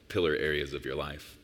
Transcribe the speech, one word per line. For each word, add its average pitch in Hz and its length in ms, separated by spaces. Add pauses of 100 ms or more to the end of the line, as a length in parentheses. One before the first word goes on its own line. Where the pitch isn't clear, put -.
pillar 85 260
areas 73 380
of 67 120
your 65 100
life. 71 500